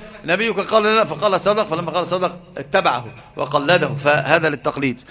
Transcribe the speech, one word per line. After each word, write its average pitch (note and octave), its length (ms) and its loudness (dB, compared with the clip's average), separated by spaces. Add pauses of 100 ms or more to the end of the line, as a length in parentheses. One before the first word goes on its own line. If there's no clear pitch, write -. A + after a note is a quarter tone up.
(260)
نبيك F#3+ 340 0
قال G#3+ 240 2
لنا"، A3 220 4
فقال: E3+ 360 0
"صدق". G#3 240 2
فلما E3 260 -4
قال: F3 160 -2
"صدق"، F3+ 280 -2 (220)
اتبعه C#3+ 480 0 (320)
وقلده، D3 580 2
فهذا D3 540 2
للتقليد. C#3 600 -4